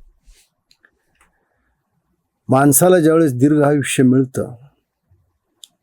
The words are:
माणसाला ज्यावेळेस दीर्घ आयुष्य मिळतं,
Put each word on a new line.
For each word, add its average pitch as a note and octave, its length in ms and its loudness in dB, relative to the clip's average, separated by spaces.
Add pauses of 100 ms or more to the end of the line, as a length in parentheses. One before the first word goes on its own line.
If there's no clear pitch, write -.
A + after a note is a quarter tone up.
(2500)
माणसाला C#3+ 500 2
ज्यावेळेस D#3+ 340 0
दीर्घ D3 280 0
आयुष्य C#3+ 420 -2
मिळतं, C3 480 -2 (1300)